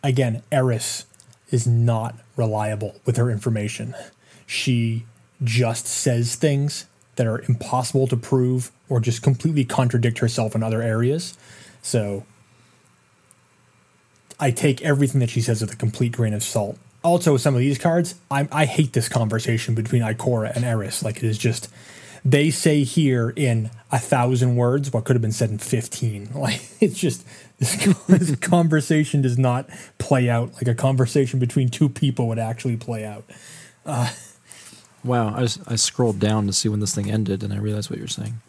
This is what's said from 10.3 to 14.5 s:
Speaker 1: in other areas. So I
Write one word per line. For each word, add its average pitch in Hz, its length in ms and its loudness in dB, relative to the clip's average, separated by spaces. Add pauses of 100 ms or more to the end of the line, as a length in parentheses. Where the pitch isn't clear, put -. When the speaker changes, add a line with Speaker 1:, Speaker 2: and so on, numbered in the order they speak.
Speaker 1:
in 113 80 0
other 110 200 -2
areas. 120 560 -2 (420)
So 101 460 -4 (2250)
I 139 100 2